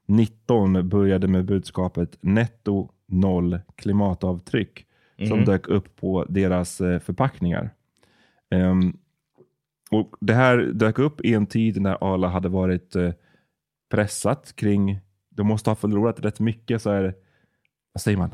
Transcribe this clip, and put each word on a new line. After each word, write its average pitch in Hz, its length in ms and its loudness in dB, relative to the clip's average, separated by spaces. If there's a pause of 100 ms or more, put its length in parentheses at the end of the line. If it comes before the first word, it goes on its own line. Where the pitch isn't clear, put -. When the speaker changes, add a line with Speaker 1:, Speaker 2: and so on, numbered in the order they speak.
Speaker 1:
nitton 101 840 2
började 95 400 2
med 92 160 2
budskapet 90 760 -4
netto 101 680 -2 (180)
noll 90 520 0 (180)
klimatavtryck, 98 1080 -4 (420)
som 110 100 0
Speaker 2:
Mhm. 104 60 4
Speaker 1:
dök 101 240 2
upp 98 280 -2
på 92 320 -2
deras, 92 520 0
eh, 90 200 0
förpackningar. 90 720 -4 (800)
Ehm, 92 460 2 (960)
och 107 300 -2
det 107 140 2
här 123 240 6
dök 107 400 0
upp 147 260 0
i 117 100 4
en 104 120 2
tid 110 360 0
när 95 320 0
Arla 92 140 0
hade 92 200 -2
varit, 92 480 -2
eh, 90 140 0 (800)
pressat 104 680 -2
kring, 101 440 0 (300)
de 104 160 -4
måste 107 240 0
ha 107 40 2
förlorat 107 500 -2
rätt 104 160 -4
mycket 110 420 -4
så 107 80 -2
här, 95 240 -2 (800)
vad - 100 -10
säger 104 160 0
man, 85 160 -2